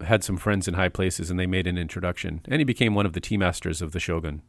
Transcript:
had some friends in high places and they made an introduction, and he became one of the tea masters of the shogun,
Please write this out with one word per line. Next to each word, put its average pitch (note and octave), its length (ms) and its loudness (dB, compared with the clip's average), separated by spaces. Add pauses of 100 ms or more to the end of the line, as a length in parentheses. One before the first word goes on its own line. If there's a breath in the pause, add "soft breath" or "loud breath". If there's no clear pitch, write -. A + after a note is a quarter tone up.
had G#2 220 4
some F#2+ 140 -2
friends G2+ 300 0
in F2+ 80 0
high F#2 140 4
places F2+ 420 -2
and F2+ 80 0
they F2+ 80 2
made F#2 180 0
an F2+ 120 0
introduction, F2 720 -4
and D3 120 0
he D3+ 60 4
became A#2 280 2
one G2+ 120 4
of E2+ 80 0
the F2+ 60 -4
tea - 180 -2
masters F2 440 0
of D#2 120 -6
the E2+ 60 -2
shogun, D#2 500 -4